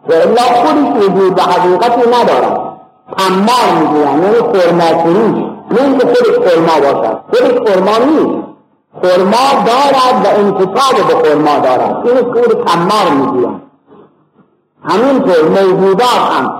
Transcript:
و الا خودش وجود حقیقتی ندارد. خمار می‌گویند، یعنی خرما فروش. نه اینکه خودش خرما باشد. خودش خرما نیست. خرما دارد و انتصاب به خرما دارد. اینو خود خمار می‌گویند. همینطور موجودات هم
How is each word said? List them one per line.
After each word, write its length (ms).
و 40
الا 280
خودش 640
وجود 340
حقیقتی 720
ندارد. 500
خمار 640
می‌گویند، 440
یعنی 120
خرما 680
فروش. 340
نه 100
اینکه 260
خودش 420
خرما 300
باشد. 400
خودش 420
خرما 340
نیست. 400
خرما 640
دارد 600
و 20
انتصاب 680
به 220
خرما 300
دارد. 480
اینو 260
خود 360
خمار 500
می‌گویند. 420
همینطور 680
موجودات 580
هم 520